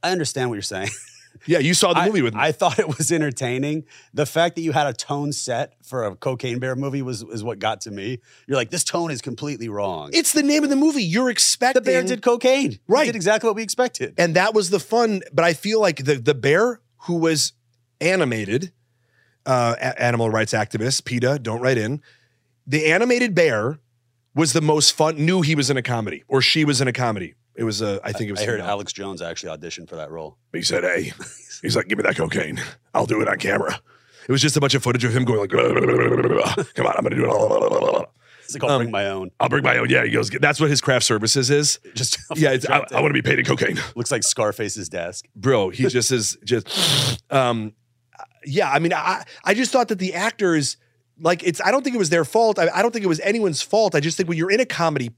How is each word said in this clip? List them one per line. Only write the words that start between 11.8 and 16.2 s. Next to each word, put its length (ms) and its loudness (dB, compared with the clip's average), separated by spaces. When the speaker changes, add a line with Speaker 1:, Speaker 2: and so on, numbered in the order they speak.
Speaker 1:
The 60 -2
bear 140 2
did 180 -4
cocaine. 500 2
He 160 -14
Speaker 2:
Right. 180 4
Speaker 1:
did 100 -2
exactly 320 2
what 80 0
we 80 -6
expected. 560 -2
Speaker 2:
And 160 4
that 180 4
was 160 2
the 100 2
fun. 420 0
But 120 4
I 80 4
feel 280 0
like 220 0
the, 120 2
the 200 2